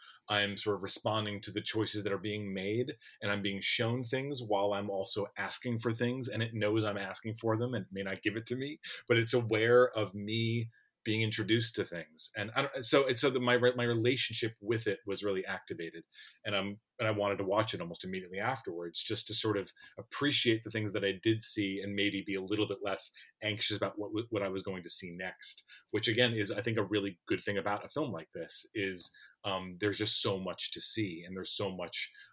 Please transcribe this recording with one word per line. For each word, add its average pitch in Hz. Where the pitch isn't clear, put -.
I'm 101
sort 101
of 92
responding 107
to 101
the 104
choices 107
that 98
are 98
being 104
made, 107
and 101
I'm 101
being 98
shown 120
things 131
while 104
I'm 101
also 98
asking 110
for 117
things, 120
and 110
it 113
knows 107
I'm 101
asking 98
for 113
them 123
and 98
it -
may 95
not 95
give 104
it 113
to 123
me, 143
but 117
it's 113
aware 117
of 107
me 113
being 110
introduced 110
to 98
things. -
And 104
I 139
don't, 139
so, 139
and 131
so 139
the, 127
my 123
re-, 123
my 120
relationship 120
with 110
it 98
was 98
really 95
activated, 85
and 104
I'm, 101
and 110
I 110
wanted 101
to 101
watch 104
it 87
almost 85
immediately 92
afterwards, 87
just -
to 110
sort 107
of 95
appreciate 117
the 104
things 107
that 101
I 98
did 113
see 98
and 101
maybe 101
be 98
a 95
little 104
bit 98
less 98
anxious 104
about 98
what, 104
what 104
I 98
was 95
going 92
to 85
see 87
next, -
which 107
again 117
is, 104
I 104
think, 117
a 107
really 98
good 95
thing 101
about 101
a 101
film 147
like 82
this -
is, 95
um, 92
there's 101
just -
so 98
much 90
to -
see, 90
and 92
there's 92
so 101
much, 90